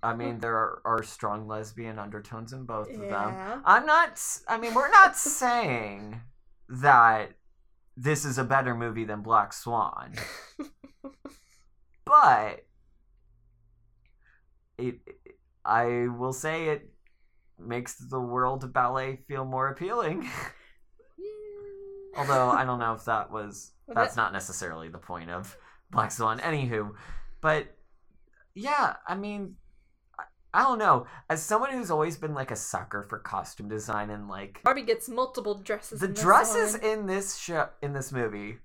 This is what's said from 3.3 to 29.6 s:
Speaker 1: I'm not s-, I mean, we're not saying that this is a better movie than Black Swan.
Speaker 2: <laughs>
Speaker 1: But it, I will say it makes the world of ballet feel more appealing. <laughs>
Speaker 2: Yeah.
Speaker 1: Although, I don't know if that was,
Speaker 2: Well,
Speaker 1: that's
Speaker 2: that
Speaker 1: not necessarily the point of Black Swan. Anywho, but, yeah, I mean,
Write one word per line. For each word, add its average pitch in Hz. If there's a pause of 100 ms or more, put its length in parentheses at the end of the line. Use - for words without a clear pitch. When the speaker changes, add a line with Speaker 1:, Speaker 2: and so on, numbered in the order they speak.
Speaker 1:
I'm 226
not 330
s-, -
I 226
mean, 226
we're 277
not -
saying 117 (480)
that 120 (680)
this 139
is 127
a 131
better 127
movie 113
than 104
Black 107
Swan. 110 (460)
Speaker 2:
<laughs> 285 (1400)
Speaker 1:
But 135 (2000)
it, 123 (640)
I 120
will 123
say 156
it 147 (720)
makes 120
the 131
world 127
of 127
ballet 131
feel 135
more 131
appealing. 180
<laughs> - (800)
Speaker 2:
Yeah. 403
Speaker 1:
Although, 131
I 127
don't 127
know 117
if 110
that 110
was, 104 (160)
Speaker 2:
Well, -
Speaker 1:
that's 113
Speaker 2:
that 113
Speaker 1:
not 98
necessarily 85
the 82
point 85
of 95 (320)
Black 110
Swan. 113
Anywho, 120 (500)
but, 156 (840)
yeah, 240 (120)
I 175
mean, 196 (640)